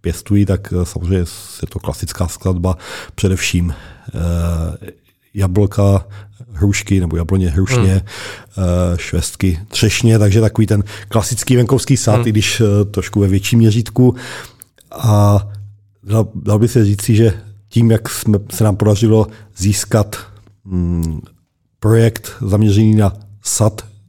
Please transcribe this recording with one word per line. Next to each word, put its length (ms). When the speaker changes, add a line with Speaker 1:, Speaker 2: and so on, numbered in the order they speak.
Speaker 1:
pěstuji, 460
tak, 260
eh, 20
samozřejmě 320
je 60
to 100
klasická 500
skladba, 480
především, 600
eh, 840
jablka, 720
hrušky 480
nebo 160
jabloně, 340
hrušně, 420
Speaker 2:
Hmm. 80
Speaker 1:
eh, 400
švestky, 720
třešně, 500
takže 220
takový 260
ten 180
klasický 480
venkovský 400
sad, 200
Speaker 2:
Hmm. 120
Speaker 1:
i 20
když, 300
eh, 240
trošku 360
ve 80
větším 300
měřítku. 560
A 480
dal, 300
dal 240
by 100
se 160
říci, 320
že 240
tím, 220
jak 180
jsme, 300
se 140
nám 120
podařilo 500
získat, 600
mm, 560
projekt 600
zaměřený 540
na 180
sad 400